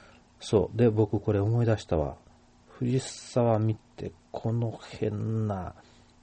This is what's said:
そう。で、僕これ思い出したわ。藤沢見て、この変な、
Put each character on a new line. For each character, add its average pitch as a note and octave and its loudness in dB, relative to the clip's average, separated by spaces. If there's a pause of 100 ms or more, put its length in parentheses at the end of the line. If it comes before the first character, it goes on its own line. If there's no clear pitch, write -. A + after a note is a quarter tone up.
(400)
そ - 2
う。 G#2 -4
で、 A#2+ 6
僕 G#2+ 2
こ G#2+ 0
れ G2 2
思 A2+ 2
い A#2 2
出 A2 4
し - -14
た E2+ 0
わ。 D2 -2 (540)
藤 B2+ -2
沢 A#2 0
見 A2 2
て、 - -12 (200)
こ A2+ -4
の A#2 -4 (200)
変 A2 -2
な、 F#2 -6 (480)